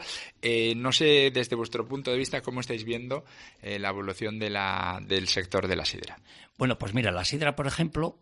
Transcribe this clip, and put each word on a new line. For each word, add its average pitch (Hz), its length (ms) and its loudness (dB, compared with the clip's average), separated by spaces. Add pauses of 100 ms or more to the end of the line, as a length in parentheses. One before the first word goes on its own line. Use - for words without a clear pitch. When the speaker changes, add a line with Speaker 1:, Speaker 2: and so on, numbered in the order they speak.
(420)
Speaker 1:
Eh, 117 340 4
no 123 160 -2
sé, 143 400 8
desde 123 240 0
vuestro 113 320 -2
punto 135 240 -4
de 123 60 2
vista, 131 240 -2
¿cómo 127 200 -6
estáis 120 220 -6
viendo, 120 400 -4 (380)
eh, 101 160 -4
la 101 120 -2
evolución 101 500 -4
de 107 100 -2
la, 95 560 0
del 95 220 0
sector 95 400 2
de 92 80 2
la 80 100 0
sidra? - 340 -8 (380)
Speaker 2:
Bueno, 127 220 2
pues 101 160 -6
mira, 113 160 2
la 87 140 0
sidra, 147 300 0
por 143 120 -2
ejemplo, 156 540 -2